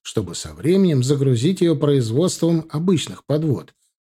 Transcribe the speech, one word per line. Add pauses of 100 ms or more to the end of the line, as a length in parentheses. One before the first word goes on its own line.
чтобы
со
временем
загрузить
ее
производством
обычных
подвод, (260)